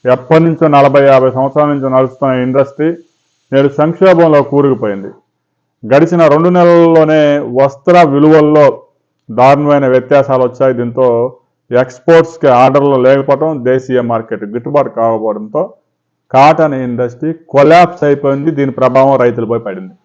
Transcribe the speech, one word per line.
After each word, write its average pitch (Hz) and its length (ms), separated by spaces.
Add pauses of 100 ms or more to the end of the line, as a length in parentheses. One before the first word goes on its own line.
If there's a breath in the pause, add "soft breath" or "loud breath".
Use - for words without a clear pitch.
(120)
ఎప్పటి 160 320
నుంచో, 165 240
నలభై 139 340 (100)
యాభై 131 180
సంవత్సరాల 135 380
నుంచి 139 220
నడుస్తున్న 131 480
ఈ 127 40
ఇండస్ట్రీ 135 460 (640)
నేడు 139 160 (120)
సంక్షోభంలో 165 640
కూరుకుపోయింది. 113 680 (720)
గడిచిన 160 440
రెండు 156 220
నెలల్లోనే 170 720 (400)
వస్త్ర 139 340 (160)
విలువల్లో 151 540 (640)
దారుణమైన 139 640
వ్యత్యాసాలు 131 480
వచ్చాయి. 127 320
దీంతో 120 320 (640)
ఎక్స్‌పోర్ట్స్‌కి 156 800 (140)
ఆర్డర్లు 139 340 (100)
లేకపోవడం, 139 440 (140)
దేశీయ 127 360
మార్కెట్ 113 440
గిట్టుబాటు 120 540
కాకపోవడంతో 110 640 (680)
కాటన్ 151 440
ఇండస్ట్రీ 123 560 (220)
కొలాప్స్ 165 520
అయిపోయింది. 143 460
దీని 139 220
ప్రభావం 131 440
రైతులపై 117 420
పడింది. 95 360 (100)